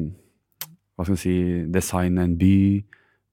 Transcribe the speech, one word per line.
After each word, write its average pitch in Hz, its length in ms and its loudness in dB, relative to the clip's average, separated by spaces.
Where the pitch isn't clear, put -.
hva 90 100 -8
skal 95 100 0
jeg 90 80 -4
si, 92 140 0
designe 90 540 0
en 87 140 0
by? 95 180 6